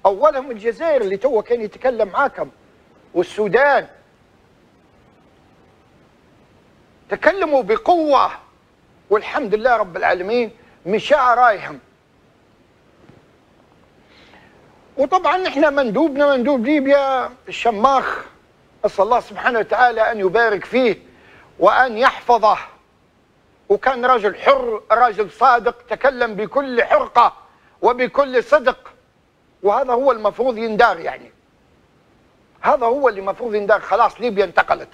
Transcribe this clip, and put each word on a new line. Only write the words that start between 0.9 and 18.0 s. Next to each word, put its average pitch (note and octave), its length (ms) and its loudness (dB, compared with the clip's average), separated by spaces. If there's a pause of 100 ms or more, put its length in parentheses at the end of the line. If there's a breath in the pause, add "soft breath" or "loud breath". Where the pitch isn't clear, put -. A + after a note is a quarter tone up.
اللي G3 160 -4
تو A#3 260 -2
كان A#3+ 180 -4
يتكلم G#3+ 480 -4
معاكم، F#3 420 -4 (640)
والسودان G#3 720 0 (3250)
تكلموا D4+ 540 0
بقوة، C4+ 680 2 (800)
والحمد G#3+ 440 -2
لله A#3 220 0
رب F#3 200 -6
العالمين F#3 540 -2 (360 soft breath)
مشى G#3+ 280 0
رايهم. B3 640 0 (3250 soft breath)
وطبعًا D#4 400 0
نحن D4+ 380 0
مندوبنا، C#4 600 0
مندوب B3 300 0
ليبيا C4+ 640 0 (180)
الشماخ، A#3 760 0 (600)